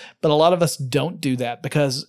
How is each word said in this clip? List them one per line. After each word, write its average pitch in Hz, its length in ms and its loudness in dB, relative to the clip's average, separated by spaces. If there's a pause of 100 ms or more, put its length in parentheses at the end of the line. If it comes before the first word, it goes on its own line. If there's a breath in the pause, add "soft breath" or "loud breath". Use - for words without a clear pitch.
(220 loud breath)
but 160 80 2
a 151 60 4
lot 165 180 6
of 175 80 2
us 165 160 0
don't 143 420 -4
do 135 180 -2
that 120 260 -6
because 143 460 -2